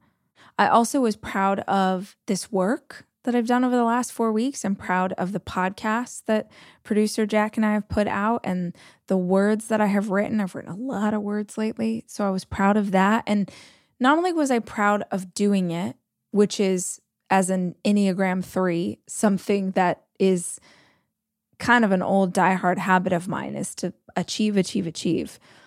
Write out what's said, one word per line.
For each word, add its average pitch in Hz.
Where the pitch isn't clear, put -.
I 202
also 233
was 220
proud 196
of 190
this -
work 196
that 240
I've 233
done 247
over 247
the 240
last 240
four 226
weeks. 240
I'm 196
proud 185
of 180
the 175
podcast 214
that 214
producer 214
Jack 214
and 220
I 214
have 208
put 208
out 208
and 180
the 190
words 196
that 214
I 208
have 202
written. 202
I've 185
written -
a 180
lot 214
of 214
words 208
lately, 220
so -
I 196
was 190
proud 202
of 196
that. 190
And 202
not 277
only 359
was 302
I 240
proud 208
of 185
doing 196
it, 175
which 208
is, 190
as 190
an 185
Enneagram 190
three, 175
something 202
that 180
is 185
kind 240
of 196
an 185
old 190
diehard 180
habit 185
of 175
mine 135
is -
to 180
achieve, 208
achieve, 190
achieve. -